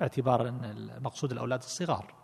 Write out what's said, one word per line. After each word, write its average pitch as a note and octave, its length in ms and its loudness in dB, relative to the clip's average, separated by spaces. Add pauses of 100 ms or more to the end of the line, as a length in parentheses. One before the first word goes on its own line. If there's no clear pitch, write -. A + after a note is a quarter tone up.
باعتبار B2 480 4
أن A#2+ 160 -4
المقصود A2+ 680 -4
الأولاد B2 260 0
الصغار C#3 640 -2